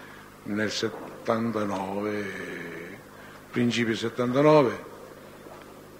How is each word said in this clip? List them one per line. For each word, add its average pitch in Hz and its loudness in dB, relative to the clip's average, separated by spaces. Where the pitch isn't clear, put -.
nel 104 0
settantanove, 104 -2
principi 117 2
settantanove, 123 6